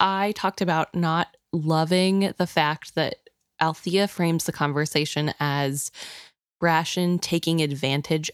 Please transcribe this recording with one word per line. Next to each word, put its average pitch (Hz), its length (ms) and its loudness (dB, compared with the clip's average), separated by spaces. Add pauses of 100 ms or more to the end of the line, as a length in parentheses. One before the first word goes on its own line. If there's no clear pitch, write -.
I 196 320 2
talked 196 300 -4
about 165 320 0
not 170 420 0 (160)
loving 175 840 2
the 180 80 2
fact 151 480 -2
that 160 220 -2 (440)
Althea 175 480 0
frames 170 360 0
the - 80 -4
conversation 151 880 -2
as 143 500 -2 (720)
Brashen 170 580 2
taking 165 400 0
advantage 143 720 -2